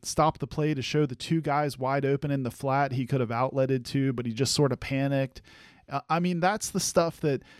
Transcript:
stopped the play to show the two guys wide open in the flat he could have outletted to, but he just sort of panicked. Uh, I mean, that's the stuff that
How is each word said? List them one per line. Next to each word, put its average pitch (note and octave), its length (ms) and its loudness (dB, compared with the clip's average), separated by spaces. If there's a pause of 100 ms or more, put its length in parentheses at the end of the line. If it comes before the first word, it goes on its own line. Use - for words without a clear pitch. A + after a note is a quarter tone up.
stopped - 380 0
the C3+ 60 -4
play D3+ 280 -2
to C3 80 -4
show D3+ 240 2
the B2 80 -10
two - 260 -2
guys C#3+ 380 0
wide C3 260 0
open C#3 260 0
in C#3 120 0
the A#2+ 80 -2
flat C3+ 420 0
he B2+ 140 0
could C3+ 140 2
have A2+ 120 0
outletted C3 540 0
to, C3+ 260 0
but B2 140 -4
he A#2 80 -2
just B2 180 0
sort C#3+ 180 4
of B2+ 100 -4
panicked. C3+ 600 -2 (480)
Uh, C#3 220 -6
I D#3+ 100 2
mean, F3 200 0
that's G3 300 0
the F3+ 100 -2
stuff - 400 0
that C#3 220 0 (180)